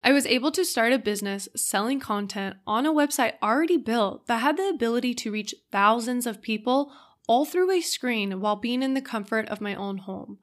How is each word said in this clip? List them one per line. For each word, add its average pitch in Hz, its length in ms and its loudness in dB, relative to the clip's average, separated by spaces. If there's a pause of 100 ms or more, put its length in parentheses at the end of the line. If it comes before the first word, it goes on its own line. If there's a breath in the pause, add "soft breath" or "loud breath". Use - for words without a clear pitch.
I 254 80 6
was 285 140 4
able 254 240 2
to 359 160 0
start 233 260 2
a 262 60 4
business 202 580 -4
selling 226 420 0
content 202 580 -4 (100)
on 226 180 0
a 320 80 2
website 294 500 2
already 302 360 2
built 226 480 -2
that 226 160 0
had 294 160 2
the 392 100 0
ability 240 460 0
to 226 180 -6
reach 214 220 -6 (180)
thousands 233 540 2
of 226 160 -6
people 247 500 0 (340 loud breath)
all 254 200 4
through 370 240 2
a 370 100 2
screen 208 600 -2
while 208 160 2
being 240 260 -2
in 262 100 0
the 269 80 0
comfort 220 480 -4
of 208 140 -6
my 202 120 -4
own 196 220 -6
home. 190 460 -12